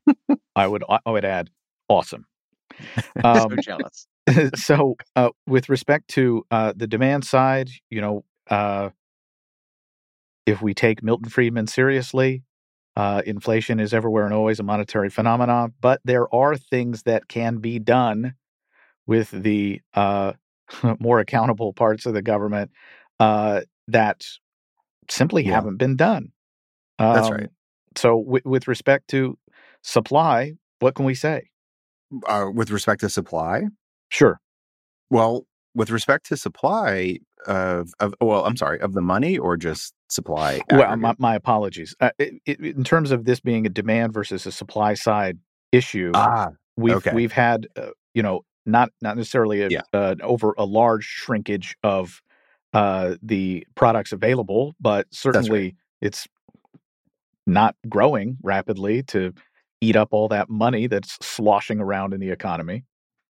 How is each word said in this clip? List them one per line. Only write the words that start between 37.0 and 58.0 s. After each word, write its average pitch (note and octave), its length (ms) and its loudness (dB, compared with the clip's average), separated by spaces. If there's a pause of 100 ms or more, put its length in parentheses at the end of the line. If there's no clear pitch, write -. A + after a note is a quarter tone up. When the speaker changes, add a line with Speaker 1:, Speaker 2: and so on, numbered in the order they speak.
Speaker 1:
of, F#2 540 -2
of, G2+ 200 -2
well, G#2+ 260 2
I'm B2 100 0
sorry, D2 240 -2
of G2 140 -4
the F#2+ 80 -2
money A#2 360 0
or F2 180 -2
just D#2+ 360 -8 (160)
supply D2+ 520 -4 (100)
Speaker 2:
Well, C3+ 120 8
Speaker 1:
aggregate? A2+ 180 0
Speaker 2:
my, A#2 180 0
my A#2 180 2
apologies. G2+ 640 -2
Uh, B2 180 4
it, - 160 -4 (120)
it, C#3+ 140 -6
in D3 220 -6
terms D3+ 280 0
of A#2+ 140 0
this B2 160 0
being A2+ 260 -2
a - 20 -2
demand A2 460 -2
versus G2+ 320 -6
a F#2 60 -10
supply G#2 420 -2
side G2+ 440 -2 (340)
issue, G2+ 420 2
Speaker 1:
Ah, G#2+ 340 2 (280)
Speaker 2:
we've, A#2 200 2
Speaker 1:
okay. A#2 160 -2
Speaker 2:
we've A#2 200 0
had, A#2+ 440 0
uh, - 140 -10 (240)
you A2+ 80 0
know, F#2+ 180 -2 (240)
not, A#2 260 2 (120)
not G#2+ 140 -6
necessarily A2 460 0
a, G2 60 0
Speaker 1:
Yeah. E2 140 -2 (100)
Speaker 2:
uh, G2 300 0
over A2 340 0
a G#2+ 80 -2
large A2 400 2
shrinkage G#2 800 -6
of, F#2+ 400 -2 (500)
uh, F#2+ 500 0
the F#2+ 520 -4
products A2+ 380 2
available, A2+ 680 0
but G#2 300 0
Speaker 1:
That's - 160 -12
right. C3 80 4
Speaker 2:
certainly G#2+ 420 0 (240)
it's - 260 -8 (1200)
not G#2 300 4 (120)
growing A2+ 540 0